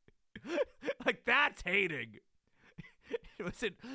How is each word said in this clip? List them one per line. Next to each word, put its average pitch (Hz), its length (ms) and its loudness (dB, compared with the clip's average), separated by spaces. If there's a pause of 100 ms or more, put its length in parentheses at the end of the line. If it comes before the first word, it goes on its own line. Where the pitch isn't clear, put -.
(460)
<laughs> - 600 -2
Like, 214 200 0
that's 277 360 4
hating. 165 540 0 (640)
<laughs> - 640 -10
Was - 220 -4
it - 120 -2 (200)